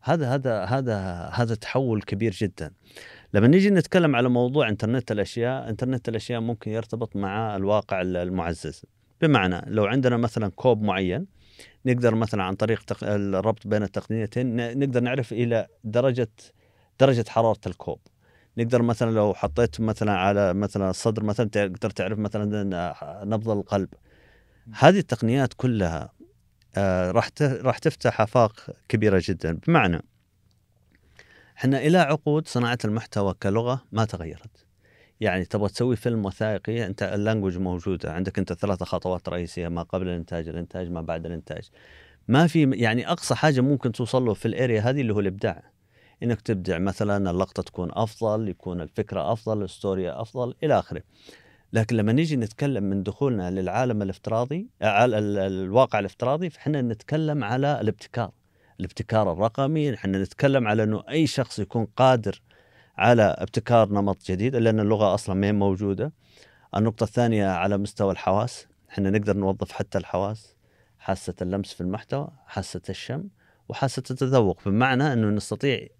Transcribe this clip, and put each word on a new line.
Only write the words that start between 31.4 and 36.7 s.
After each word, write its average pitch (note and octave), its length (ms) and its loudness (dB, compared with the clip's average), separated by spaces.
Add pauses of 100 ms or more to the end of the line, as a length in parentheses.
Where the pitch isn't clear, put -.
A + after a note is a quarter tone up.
إحنا C3+ 200 2
إلى D#3 200 4
عقود D3+ 500 2
صناعة A#2+ 380 0
المحتوى G#2 480 0
كلغة A2+ 580 0
ما A2 140 2
تغيرت. - 600 -12 (540)
يعني F#2 260 0
تبغى G#2 240 -2
تسوي A#2+ 260 0
فيلم A2+ 300 -2
وثائقي، G#2+ 600 -4